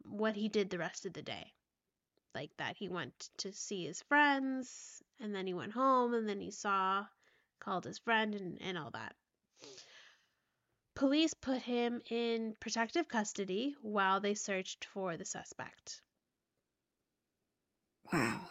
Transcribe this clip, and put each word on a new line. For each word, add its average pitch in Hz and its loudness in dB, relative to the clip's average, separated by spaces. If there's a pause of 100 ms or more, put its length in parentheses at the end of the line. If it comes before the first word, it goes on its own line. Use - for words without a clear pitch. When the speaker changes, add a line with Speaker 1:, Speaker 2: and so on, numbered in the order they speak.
Speaker 1:
what 214 0
he 208 0
did 202 2
the 180 -2
rest 170 -4
of 185 -6
the - -8
day. - -10 (840)
Like, 151 -8
that 131 -2
he 196 -6
went 170 -6
to 196 -6
see 190 -6
his 151 -8
friends, 269 2 (160)
and 208 -6
then 190 -2
he 185 -2
went 175 -4
home, 247 6
and 226 2
then 202 0
he 185 -6
saw, 196 2 (540)
called 185 -2
his 165 -8
friend, 220 4
and, 190 -6
and 180 -4
all 120 -6
that. 110 -8 (1800)
Police 294 6
put 254 -2
him 240 0
in 233 0
protective 226 0
custody 214 0
while 196 4
they 202 2
searched 190 -4
for 185 -4
the 151 -8
suspect. - -10 (2000)
Speaker 2:
Wow. 117 4 (100)